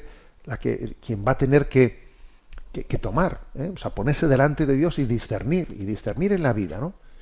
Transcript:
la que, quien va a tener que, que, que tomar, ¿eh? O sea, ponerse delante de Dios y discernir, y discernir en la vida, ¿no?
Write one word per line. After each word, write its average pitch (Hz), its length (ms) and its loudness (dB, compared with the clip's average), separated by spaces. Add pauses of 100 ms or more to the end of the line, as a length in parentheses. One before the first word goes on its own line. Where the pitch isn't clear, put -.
(460)
la 123 120 -6
que, - 420 -4
quien 104 260 -4
va 131 60 2
a 131 60 2
tener 139 320 4
que, 127 380 4 (680)
que, - 100 -8
que - 140 -2
tomar, 139 440 0 (140)
¿eh? 151 180 -6
O 170 40 -12
sea, - 140 -6
ponerse 143 360 0
delante 143 380 4
de 139 100 4
Dios 156 240 2
y 139 60 2
discernir, 120 680 0
y 98 140 -10
discernir 107 480 -2
en 175 100 0
la 131 100 2
vida, 92 240 -2
¿no? 160 160 -6 (280)